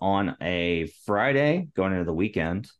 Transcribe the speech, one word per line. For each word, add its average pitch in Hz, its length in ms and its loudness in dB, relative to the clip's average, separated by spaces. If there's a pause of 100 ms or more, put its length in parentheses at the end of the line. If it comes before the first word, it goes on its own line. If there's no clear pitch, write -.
on 98 400 2
a 87 460 -2 (180)
Friday 143 720 2
going 95 180 0
into 90 120 0
the 82 80 -2
weekend. 92 560 -2 (100)